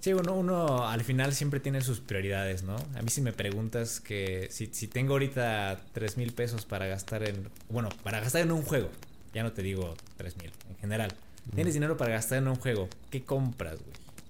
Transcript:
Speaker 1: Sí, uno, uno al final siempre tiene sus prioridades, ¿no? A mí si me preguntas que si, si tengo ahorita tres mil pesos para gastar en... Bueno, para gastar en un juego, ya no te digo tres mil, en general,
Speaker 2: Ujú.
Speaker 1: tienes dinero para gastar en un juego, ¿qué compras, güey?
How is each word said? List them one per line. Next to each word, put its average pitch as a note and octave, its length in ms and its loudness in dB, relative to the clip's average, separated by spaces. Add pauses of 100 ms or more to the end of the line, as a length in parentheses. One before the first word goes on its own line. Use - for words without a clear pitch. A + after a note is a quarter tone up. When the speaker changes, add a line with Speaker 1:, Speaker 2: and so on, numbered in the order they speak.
Speaker 1:
Sí, F#3+ 120 2
uno, F#3 220 4
uno E3+ 540 4
al A#2 160 0
final C3 300 4
siempre C#3+ 260 0
tiene C3+ 220 0
sus B2 180 0
prioridades, G2 640 0
¿no? G2 100 -2 (220)
A A#2 60 -4
mí A2+ 80 0
si C#3+ 100 0
me A#2+ 120 2
preguntas A2 680 0
que F#2+ 500 -2
si, - 160 -6
si - 220 -6
tengo C3 240 2
ahorita A#2+ 680 2 (140)
tres G#2+ 240 -2
mil A#2+ 160 0
pesos A#2 320 -2
para F#2+ 220 -2
gastar G2 420 -2
en... G2+ 200 -4 (200)
Bueno, A2 220 0 (120)
para G#2+ 180 -2
gastar C3 220 4
en E3 80 4
un D#3+ 120 4
juego, B2+ 260 2 (440)
ya A2 120 0
no A2+ 80 0
te G2+ 100 -4
digo F#2+ 320 0 (220)
tres F2+ 220 -8
mil, E2+ 120 -10 (200)
en F#2+ 80 -10
general, G#2+ 340 0 (340)
Speaker 2:
Ujú. A2 80 -4
Speaker 1:
tienes D#3+ 200 4
dinero D3 220 4
para A#2+ 160 2
gastar A2+ 260 2
en C3+ 100 4
un B2+ 80 4
juego, G#2+ 320 2 (220)
¿qué C3 120 -4
compras, B2 560 0
güey? - 160 -12 (360)